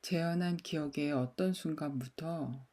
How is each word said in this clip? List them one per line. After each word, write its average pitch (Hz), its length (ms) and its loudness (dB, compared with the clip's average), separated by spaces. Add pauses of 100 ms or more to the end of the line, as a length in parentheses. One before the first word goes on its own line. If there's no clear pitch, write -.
재현한 175 540 2
기억의 147 560 0
어떤 139 400 2
순간부터 147 1200 -4